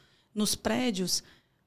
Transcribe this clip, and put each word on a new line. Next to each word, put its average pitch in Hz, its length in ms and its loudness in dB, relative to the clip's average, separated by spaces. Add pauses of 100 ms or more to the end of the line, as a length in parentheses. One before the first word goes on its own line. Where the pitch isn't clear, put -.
(340)
nos 214 200 0
prédios, 214 680 0 (440)